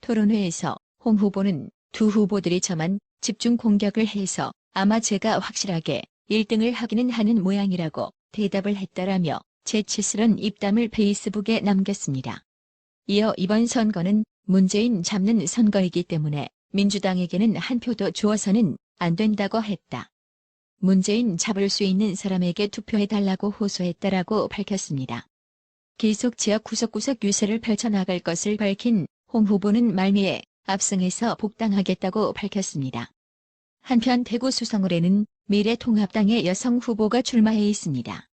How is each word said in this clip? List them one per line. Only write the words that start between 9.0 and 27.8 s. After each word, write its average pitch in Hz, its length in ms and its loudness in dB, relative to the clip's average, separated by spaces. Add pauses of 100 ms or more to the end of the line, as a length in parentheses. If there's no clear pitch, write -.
재치스런 214 760 0
입담을 214 500 0
페이스북에 208 720 -2
남겼습니다. 190 840 -2 (640)
이어 208 300 2
이번 214 300 2
선거는 214 580 0 (220)
문재인 190 560 4
잡는 202 440 0
선거이기 190 560 2
때문에 151 480 -4 (220)
민주당에게는 190 840 0
한 233 240 -4
표도 196 300 -2
주어서는 208 640 0 (220)
안 170 180 0
된다고 214 460 0
했다. 196 460 -8 (720)
문재인 190 600 2
잡을 196 320 -2
수 - 120 -2
있는 190 320 0
사람에게 185 520 -2
투표해달라고 202 840 -2
호소했다라고 190 1000 -2
밝혔습니다. 143 760 -6 (720)
계속 220 400 0
지역 214 280 -2
구석구석 220 600 -4
유세를 208 360 0
펼쳐나갈 202 600 -2